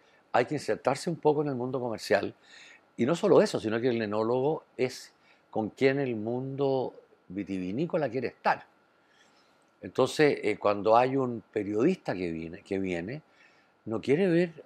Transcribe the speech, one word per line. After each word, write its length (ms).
hay 140
que 80
insertarse 560
un 60
poco 260
en 60
el 80
mundo 240
comercial. 520
Y 80
no 120
solo 260
eso, 160
sino 220
que 80
el 120
enólogo 640
es 360
con 200
quien 280
el 160
mundo 800
vitivinícola 800
quiere 200
estar. 360
Entonces, 600
eh, 160
cuando 380
hay 200
un 260
periodista 600
que 180
viene, 320
que 160
viene, 440
no 160
quiere 260
ver 400